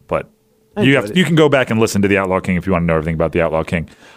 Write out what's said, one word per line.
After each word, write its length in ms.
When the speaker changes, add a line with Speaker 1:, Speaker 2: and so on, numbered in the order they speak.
Speaker 1:
but 240
Speaker 2:
I 60
Speaker 1:
you 120
have, 100
Speaker 2:
enjoyed 120
it. 20
Speaker 1:
you 60
can 100
go 140
back 220
and 100
listen 220
to 60
the 100
Outlaw 220
King 160
if 100
you 60
wanna 140
know 80
everything 220
about 160
the 100
Outlaw 220
King. 240